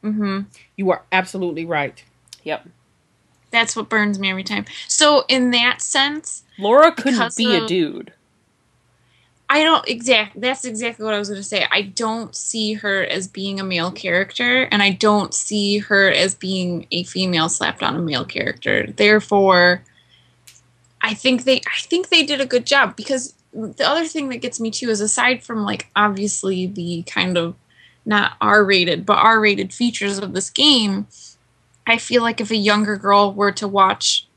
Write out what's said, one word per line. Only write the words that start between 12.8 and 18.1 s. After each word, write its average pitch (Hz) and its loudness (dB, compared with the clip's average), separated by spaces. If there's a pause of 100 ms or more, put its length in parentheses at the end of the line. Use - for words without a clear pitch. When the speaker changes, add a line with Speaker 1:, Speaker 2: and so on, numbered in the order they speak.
Speaker 1:
as 190 -4
being 196 -8
a 196 -6
male 180 -2
character, 196 -2
and 208 4
I 196 4
don't 208 2
see 202 0
her 196 4
as 190 2
being 180 -4
a 180 -4
female 180 -2
slapped - -4
on - -2
a - -4
male 143 -2